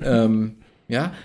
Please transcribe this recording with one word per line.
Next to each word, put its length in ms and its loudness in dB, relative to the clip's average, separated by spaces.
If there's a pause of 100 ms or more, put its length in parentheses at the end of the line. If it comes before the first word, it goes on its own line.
Ähm, 560 2 (320)
ja, 260 -2 (100)